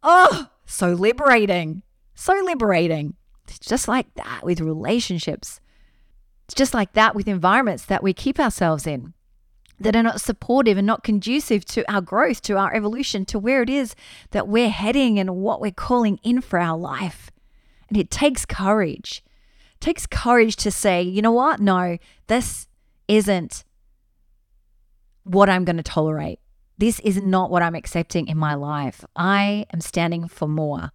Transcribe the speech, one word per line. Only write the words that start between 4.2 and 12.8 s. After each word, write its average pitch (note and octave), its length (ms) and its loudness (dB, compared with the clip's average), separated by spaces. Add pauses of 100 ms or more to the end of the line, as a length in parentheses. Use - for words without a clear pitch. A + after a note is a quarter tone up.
with F3 180 -2
relationships. D#3+ 1000 -4 (880)
It's - 80 -18
just C4+ 200 0
like G#3+ 180 -2
that A3 220 4
with G#3 140 -4
environments F#3+ 580 0
that - 160 0
we G3 100 2
keep - 260 -4
ourselves E3+ 480 0
in C#3 280 -8 (680)
that G#3+ 160 0
are A#3 60 4
not A3+ 180 -2
supportive A#3 560 2
and G3 100 0
not A3 160 0
conducive A3 600 -2
to - 260 -4
our G3+ 120 0
growth, A3 400 0
to G3+ 140 -2
our G3 180 0
evolution, G#3+ 500 -4